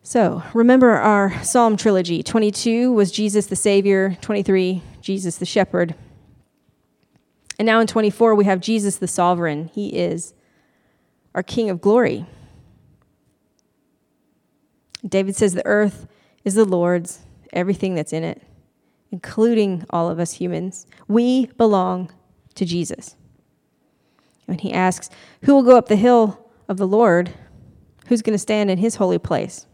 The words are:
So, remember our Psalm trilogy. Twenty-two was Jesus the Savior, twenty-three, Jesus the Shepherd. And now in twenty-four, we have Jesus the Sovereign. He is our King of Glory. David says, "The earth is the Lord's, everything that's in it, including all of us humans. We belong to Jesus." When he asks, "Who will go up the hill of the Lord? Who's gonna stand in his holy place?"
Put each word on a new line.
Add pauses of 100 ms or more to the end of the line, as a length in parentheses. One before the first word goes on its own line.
So, (120)
remember
our
Psalm
trilogy.
Twenty-two
was
Jesus
the
Savior,
twenty-three, (200)
Jesus
the
Shepherd. (1700)
And
now
in
twenty-four,
we
have
Jesus
the
Sovereign.
He
is (1000)
our
King
of
Glory. (2750)
David
says,
"The
earth (380)
is
the
Lord's, (320)
everything
that's
in
it, (680)
including
all
of
us
humans. (200)
We (100)
belong (440)
to
Jesus." (1300)
When
he
asks, (340)
"Who
will
go
up
the
hill (180)
of
the
Lord? (720)
Who's
gonna
stand
in
his
holy
place?"